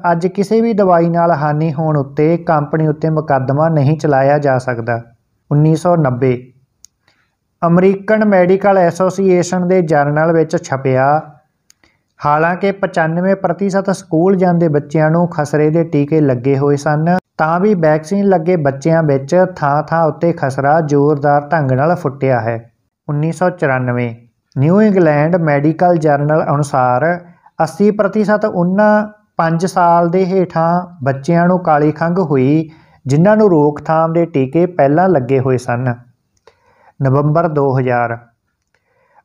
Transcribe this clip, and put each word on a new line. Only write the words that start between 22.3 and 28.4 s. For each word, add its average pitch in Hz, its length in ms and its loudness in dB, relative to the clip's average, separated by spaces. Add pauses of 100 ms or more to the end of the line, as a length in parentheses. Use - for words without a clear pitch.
ਹੈ।" 113 320 -6 (380)
ਉੱਨੀ 151 220 -4
ਸੌ 180 180 -2
ਚੁਰਾਨਵੇਂ, 127 680 -2 (420)
ਨਿਊ 165 240 2
ਇੰਗਲੈਂਡ 170 540 2
ਮੈਡੀਕਲ 160 640 0
ਜਰਨਲ 151 560 0
ਅਨੁਸਾਰ 143 640 0 (440)
ਅੱਸੀ 202 280 0
ਪ੍ਰਤੀਸ਼ਤ 208 540 -2